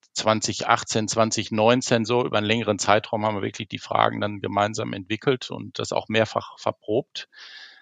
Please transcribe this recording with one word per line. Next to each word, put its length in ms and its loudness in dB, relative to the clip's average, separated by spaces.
zwanzig 540 0
achtzehn, 400 2
zwanzig 440 0
neunzehn 540 4
so 180 2
über 140 0
einen 80 0
längeren 320 0
Zeitraum 480 2
haben 120 0
wir 40 -4
wirklich 280 -6
die 100 -8
Fragen 420 2
dann 180 -4
gemeinsam 540 -2
entwickelt 560 -2
und 300 -8
das 140 -4
auch 160 -2
mehrfach 500 0
verprobt. 680 -4